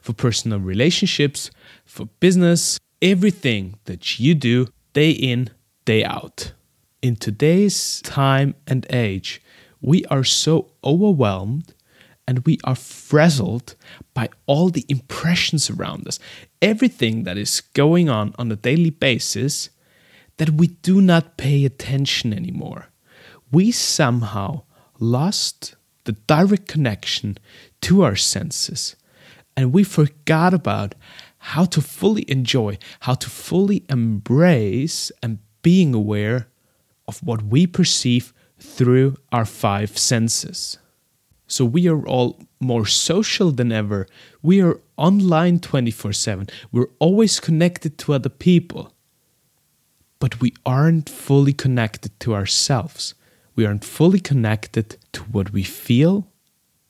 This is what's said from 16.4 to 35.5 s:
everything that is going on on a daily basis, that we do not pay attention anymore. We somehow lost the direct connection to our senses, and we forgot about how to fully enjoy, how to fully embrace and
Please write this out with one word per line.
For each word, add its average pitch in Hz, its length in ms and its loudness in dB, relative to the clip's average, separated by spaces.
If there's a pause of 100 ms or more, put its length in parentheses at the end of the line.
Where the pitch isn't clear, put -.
everything 185 640 0
that 90 140 -8
is - 240 -6
going 160 480 2
on 107 280 -2
on 120 140 -4
a 104 60 -6
daily 160 320 0
basis, 135 800 -4 (640)
that 156 160 0
we 160 160 4
do 185 340 2
not 170 340 4
pay 139 300 0
attention 135 640 -4
anymore. - 580 -10 (640)
We 190 200 4
somehow 117 920 -2 (360)
lost 127 760 -4 (280)
the 117 80 -6
direct 185 560 2
connection 110 720 -4 (420)
to 190 220 4
our 101 120 2
senses, - 800 -6 (600)
and 131 180 0
we 202 100 6
forgot 160 680 0
about 104 400 -2 (460)
how 165 260 0
to 170 160 0
fully - 480 -2
enjoy, 123 480 0 (220)
how 127 160 -2
to - 160 -8
fully 196 580 0
embrace 120 1200 0 (120)
and 113 160 -6 (240)